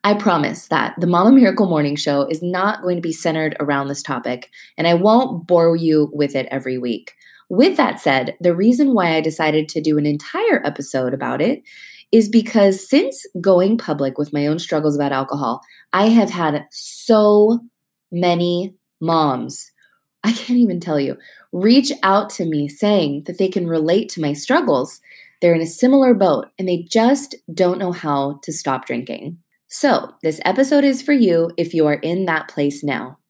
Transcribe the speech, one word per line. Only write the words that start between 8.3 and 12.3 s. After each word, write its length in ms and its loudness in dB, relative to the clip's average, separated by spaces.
the 140 2
reason 380 4
why 220 2
I 60 2
decided 500 0
to 100 -4
do 180 0
an 80 0
entire 580 -2
episode 500 -4
about 260 -6
it 220 -2
is 160 6
because 600 2